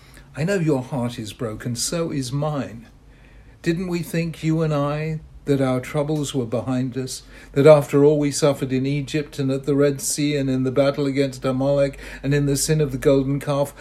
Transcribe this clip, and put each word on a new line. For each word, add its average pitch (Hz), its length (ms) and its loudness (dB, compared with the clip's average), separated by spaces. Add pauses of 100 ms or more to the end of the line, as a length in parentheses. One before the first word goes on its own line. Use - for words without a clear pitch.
(360)
I 143 80 -4
know 196 140 0
your 156 240 2
heart 120 360 -6
is 107 140 -10
broken, 117 440 -8
so 165 340 -4
is 131 200 -4
mine. 135 560 -4 (760)
Didn't 175 260 -2
we 175 100 -4
think, 165 440 -4
you 160 200 0
and 156 100 0
I, 151 480 -2 (240)
that 139 160 2
our 127 200 0
troubles 147 540 -2
were 123 120 -2
behind 123 500 -4
us, 131 280 -8 (280)
that 139 140 6
after 143 360 8
all 147 160 6
we 147 120 0
suffered 139 420 0
in 131 140 0
Egypt 143 520 -4
and 135 120 -2
at 135 140 -4
the 147 100 0
Red 139 260 2
Sea 147 340 -2
and 135 140 -2
in 131 140 0
the 131 80 0
battle 139 340 0
against 139 400 -2
Amalek 139 540 0 (240)
and 139 100 0
in 143 140 2
the 139 100 2
sin 156 240 0
of 143 100 0
the 127 60 -4
golden 139 420 2
calf, 143 420 -2